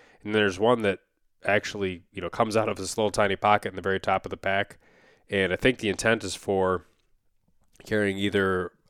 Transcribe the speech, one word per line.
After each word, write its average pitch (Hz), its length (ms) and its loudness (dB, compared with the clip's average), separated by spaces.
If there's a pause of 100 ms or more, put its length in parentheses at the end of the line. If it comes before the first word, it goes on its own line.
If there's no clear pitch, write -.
(240)
and 104 100 -6
there's 101 260 2
one 117 240 4
that 98 160 0 (460)
actually, 98 680 -2
you 95 100 -10
know, 85 80 -6
comes 113 280 0
out 110 120 2
of 98 80 -4
this 95 200 -6
little 107 140 0
tiny 101 240 0
pocket 104 340 2
in 92 60 -12
the 92 60 -8
very 98 180 -2
top 95 260 -2
of 95 40 -12
the 92 80 -10
pack. 98 400 -4 (520)
And 95 240 0
I - 20 0
think 123 240 2
the 107 100 -2
intent 110 340 0
is 92 120 -8
for 92 500 -2 (1000)
carrying 101 320 0
either 95 540 0 (180)